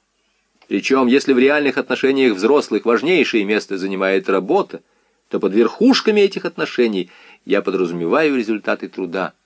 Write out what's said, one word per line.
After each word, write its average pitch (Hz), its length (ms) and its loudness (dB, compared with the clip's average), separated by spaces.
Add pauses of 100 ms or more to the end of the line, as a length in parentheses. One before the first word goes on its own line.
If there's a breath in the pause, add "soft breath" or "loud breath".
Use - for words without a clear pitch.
(680)
Причём, 127 400 0
если 139 260 4
в 123 60 2
реальных 139 380 2
отношениях 131 580 0
взрослых 113 500 0
важнейшее 120 600 0
место 101 320 -4
занимает 95 520 -2
работа, 98 520 -2 (480)
то 101 100 -4
под 92 140 -2
верхушками 208 680 2
этих 196 240 0
отношений 117 640 -2 (360 loud breath)
я 101 160 0
подразумеваю 92 760 0
результаты 107 500 -4
труда, 90 460 -8 (120)